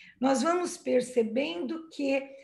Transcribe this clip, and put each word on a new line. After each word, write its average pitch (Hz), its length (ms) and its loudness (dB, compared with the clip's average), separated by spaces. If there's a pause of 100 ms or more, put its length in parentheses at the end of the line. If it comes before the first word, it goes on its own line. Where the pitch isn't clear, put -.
(200)
nós 262 220 4
vamos 349 360 0
percebendo 254 1120 0
que 269 340 -2 (200)